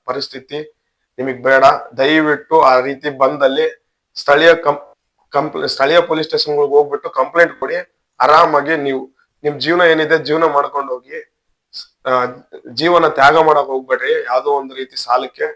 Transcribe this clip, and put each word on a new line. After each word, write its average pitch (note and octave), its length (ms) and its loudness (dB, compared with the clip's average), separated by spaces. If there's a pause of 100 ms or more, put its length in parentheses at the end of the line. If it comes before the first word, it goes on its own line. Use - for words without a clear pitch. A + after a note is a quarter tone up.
ಪರಿಸ್ಥಿತಿ C3+ 540 -12 (600)
ನಿಮಗ್ B2+ 240 -8
ಬೇಡ. C3+ 220 4 (340)
ದಯವಿಟ್ಟು D3+ 600 0
ಆ C3 200 4
ರೀತಿ C#3 300 -6
ಬಂದಲ್ಲಿ C#3 560 0 (480)
ಸ್ಥಳೀಯ D#3 400 4
ಕಂ-, D3 320 -4 (480)
ಕಂಪ್-, D3 340 -4
ಸ್ಥಳೀಯ D3+ 320 2
ಪೊಲೀಸ್ D#3+ 260 -2
ಸ್ಟೇಷನ್ಗಳಿಗೆ D3 520 -2
ಹೋಗ್ಬಿಟ್ಟು C#3+ 320 -2
ಕಂಪ್ಲೇಂಟ್ D#3+ 500 0
ಕೊಡಿ. D3+ 180 -6 (420)
ಆರಾಮಾಗಿ D3+ 560 2
ನೀವು C#3 260 -4 (420)
ನಿಮ್ D3 160 -4
ಜೀವನ E3 200 0
ಏನಿದೆ D#3+ 380 2
ಜೀವನ D3 260 -2
ಮಾಡ್ಕೊಂಡು C#3 500 -2
ಹೋಗಿ, C3+ 240 -14 (880)
ಆ, C3 60 -2 (640)
ಜೀವನ E3 340 2
ತ್ಯಾಗ C#3+ 280 4
ಮಾಡಕ್ D3+ 300 2
ಹೋಗ್ಬೇಡ್ರಿ C3 460 -4 (180)
ಯಾವ್ದೋ B2+ 200 -2
ಒಂದು C3+ 240 -4
ರೀತಿ C3 300 -12
ಸಾಲಕ್ಕೆ B2+ 500 -4